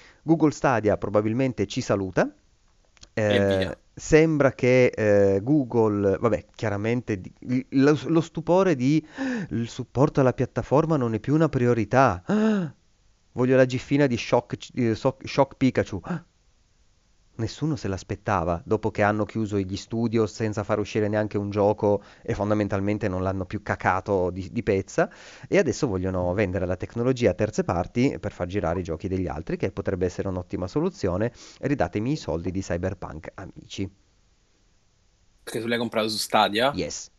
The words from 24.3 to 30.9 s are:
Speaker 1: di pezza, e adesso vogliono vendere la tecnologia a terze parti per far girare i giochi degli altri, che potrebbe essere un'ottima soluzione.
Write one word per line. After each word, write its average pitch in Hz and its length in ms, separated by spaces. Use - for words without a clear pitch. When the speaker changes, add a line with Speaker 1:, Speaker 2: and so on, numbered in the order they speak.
Speaker 1:
di 117 100
pezza, 104 460
e - 80
adesso 160 280
vogliono 92 480
vendere 92 320
la 90 120
tecnologia 120 540
a - 20
terze 104 320
parti 90 560
per 104 100
far 90 160
girare 87 320
i 92 40
giochi 85 260
degli 92 180
altri, 82 300
che 113 160
potrebbe 92 320
essere 90 240
un'ottima 90 380
soluzione. 113 640